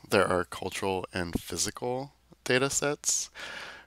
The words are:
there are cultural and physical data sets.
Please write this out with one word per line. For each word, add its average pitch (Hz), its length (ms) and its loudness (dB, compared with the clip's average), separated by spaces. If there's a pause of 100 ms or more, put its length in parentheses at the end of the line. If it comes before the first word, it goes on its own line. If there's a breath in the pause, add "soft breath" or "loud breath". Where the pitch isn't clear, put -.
there 98 180 6
are 90 180 2
cultural 95 680 -2
and 87 280 -2
physical 123 720 -4 (320)
data 131 260 4
sets. - 580 0 (580 loud breath)